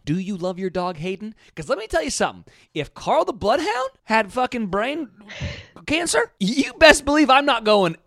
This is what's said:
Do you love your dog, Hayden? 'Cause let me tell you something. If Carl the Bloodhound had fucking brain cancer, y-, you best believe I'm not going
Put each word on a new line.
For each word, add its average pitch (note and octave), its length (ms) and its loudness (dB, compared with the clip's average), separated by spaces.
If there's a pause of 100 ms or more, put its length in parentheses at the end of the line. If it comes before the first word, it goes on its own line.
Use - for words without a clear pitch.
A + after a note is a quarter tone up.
Do D#3+ 140 -2
you F#3+ 180 -6
love F3 220 -6
your F#3+ 100 -6
dog, F3+ 300 -6
Hayden? G3 360 -10 (220)
'Cause D3+ 140 -10
let D4 80 0
me G#4+ 80 -10
tell E4 160 -2
you D4 80 -6
something. G2 340 -4 (300)
If D3 180 -6
Carl C#4+ 320 0
the F4+ 80 -4
Bloodhound C#4 560 -2 (160)
had A3 260 0
fucking B3 360 -4
brain A#3 420 -4 (800)
cancer, F4 520 -2
y-, F#3+ 80 0 (200)
you C4 80 -12
best D4+ 320 6
believe D4 240 4
I'm C#4 160 4
not A#3 180 0
going G3 320 4 (100)